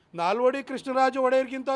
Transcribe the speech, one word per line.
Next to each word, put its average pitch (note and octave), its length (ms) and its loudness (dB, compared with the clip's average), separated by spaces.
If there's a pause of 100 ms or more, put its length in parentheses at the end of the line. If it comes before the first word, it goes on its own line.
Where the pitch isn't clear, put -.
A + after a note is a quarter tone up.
(140)
ನಾಲ್ವಡಿ A#3+ 500 0
ಕೃಷ್ಣರಾಜ C4 540 0
ಒಡೆಯರಿಗಿಂತ C4 580 0